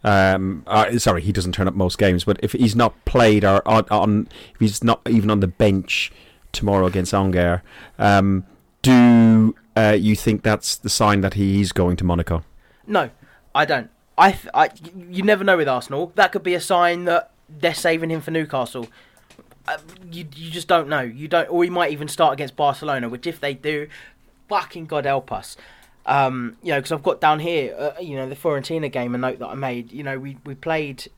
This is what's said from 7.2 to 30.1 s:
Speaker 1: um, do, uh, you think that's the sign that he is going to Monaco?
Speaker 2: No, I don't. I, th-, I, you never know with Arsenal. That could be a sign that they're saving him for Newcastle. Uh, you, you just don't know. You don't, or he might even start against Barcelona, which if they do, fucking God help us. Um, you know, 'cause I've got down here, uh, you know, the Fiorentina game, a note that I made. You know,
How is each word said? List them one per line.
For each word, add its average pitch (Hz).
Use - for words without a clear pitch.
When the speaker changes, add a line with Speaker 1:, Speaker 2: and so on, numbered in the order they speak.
Speaker 1:
um, 98
do, 117
uh, 107
you 107
think 107
that's -
the -
sign 104
that 95
he 98
is 92
going 90
to -
Monaco? 87
Speaker 2:
No, 175
I 151
don't. 139
I, 190
th-, -
I, 151
you 185
never 202
know 190
with 151
Arsenal. 139
That 196
could 175
be 180
a 170
sign 175
that 170
they're 156
saving 165
him 160
for 165
Newcastle. 135
Uh, 156
you, 170
you 165
just 170
don't 165
know. 147
You 127
don't, 165
or 175
he 175
might 175
even 147
start 151
against 139
Barcelona, 139
which 120
if -
they 143
do, 151
fucking 180
God 147
help 139
us. -
Um, 131
you 170
know, 139
'cause 139
I've 147
got -
down 156
here, 151
uh, 143
you 156
know, 131
the 127
Fiorentina 151
game, 123
a -
note 127
that 120
I 90
made. 123
You 139
know, 135